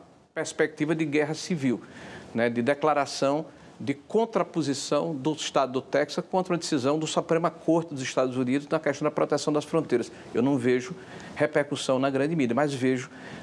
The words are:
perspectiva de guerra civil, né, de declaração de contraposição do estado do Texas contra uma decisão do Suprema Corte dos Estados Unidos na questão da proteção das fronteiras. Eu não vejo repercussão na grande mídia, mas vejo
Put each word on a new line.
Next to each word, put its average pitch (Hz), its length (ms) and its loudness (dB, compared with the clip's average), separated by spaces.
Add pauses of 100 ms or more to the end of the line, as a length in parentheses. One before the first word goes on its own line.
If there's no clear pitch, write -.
(340)
perspectiva 156 600 0
de 160 80 0
guerra 147 300 0
civil, 135 460 0 (540)
né, 117 160 2
de 117 100 -2
declaração 143 840 2 (320)
de 127 140 -4
contraposição 165 1200 0
do 147 200 -2
estado 135 400 0
do 131 100 -2
Texas 160 480 0
contra 185 220 0
uma 170 60 0
decisão 147 380 0
do 156 120 -2
Suprema 165 420 2
Corte 165 420 0
dos 131 120 -6
Estados 127 320 0
Unidos 131 320 0
na 160 100 2
questão 147 260 0
da 147 60 2
proteção - 420 0
das 147 120 0
fronteiras. 123 480 0 (200)
Eu 113 100 2
não 139 140 4
vejo 127 380 2 (400)
repercussão 147 640 0
na 135 100 2
grande 139 280 0
mídia, 120 180 2
mas 143 180 2
vejo 131 380 0 (320)